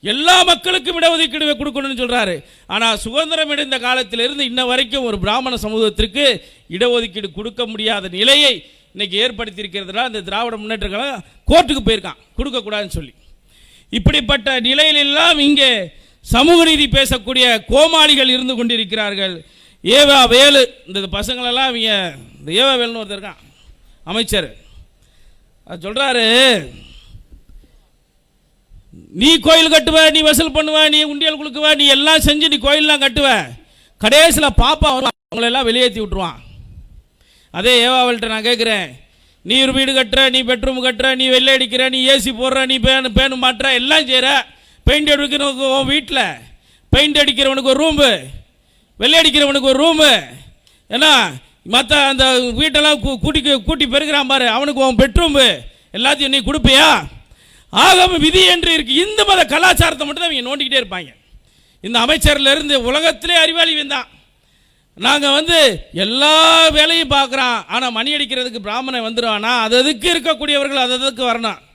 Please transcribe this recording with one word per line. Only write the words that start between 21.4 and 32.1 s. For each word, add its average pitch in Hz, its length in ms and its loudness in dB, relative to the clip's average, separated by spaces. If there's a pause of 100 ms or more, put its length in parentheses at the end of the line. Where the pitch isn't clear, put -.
இவங்க, 226 220 -2 (460)
இந்த 143 120 -14 (120)
ஏவா 269 180 2
வேலுன்னு 233 220 -6
ஒருத்தர் 202 160 -12
இருக்கான் 196 200 -18 (720)
அமைச்சர், 202 380 -4 (1200)
அது 175 180 -16
சொல்றாரு, 247 380 -2 (3000)
"நீ 285 80 6 (160)
கோயில் 320 280 4
கட்டுவ, 320 280 4 (140)
நீ 311 120 2
வசூல் 302 300 0
பண்ணுவ, 311 240 0 (120)
நீ 302 60 2 (120)
உண்டியல் 302 280 -4
கொடுக்குவ, 302 300 -4 (100)
நீ 285 60 4 (100)
எல்லாம் 302 300 2